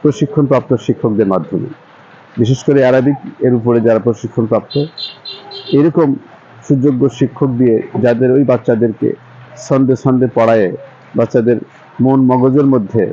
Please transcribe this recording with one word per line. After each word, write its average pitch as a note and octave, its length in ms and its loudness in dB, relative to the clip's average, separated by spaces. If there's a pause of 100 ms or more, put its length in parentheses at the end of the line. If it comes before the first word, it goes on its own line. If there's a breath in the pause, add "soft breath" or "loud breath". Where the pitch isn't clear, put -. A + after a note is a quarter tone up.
প্রশিক্ষণপ্রাপ্ত C#3 720 0
শিক্ষকদের A2 520 -2
মাধ্যমে। F#2 420 -4 (720)
বিশেষ A#2+ 260 0
করে C#3+ 160 2
অ্যারাবিক C3 380 2 (220)
এর B2+ 140 2
উপরে A#2 260 0
যারা A2 180 2
প্রশিক্ষণপ্রাপ্ত, A2+ 760 -4 (1000)
এরকম D3 420 2 (540)
সুযোগ্য C3+ 420 0
শিক্ষক C3+ 380 -2
দিয়ে A#2+ 340 0 (180)
যাদের A#2+ 300 2
ওই C3+ 140 2
বাচ্চাদেরকে A#2 640 0 (600)
ছন্দে C3+ 280 2
ছন্দে C3 380 0
পড়ায়ে A2+ 420 2 (400)
বাচ্চাদের A#2 400 0 (440)
মন C3+ 200 2
মগজের C3 460 2
মধ্যে A2 460 0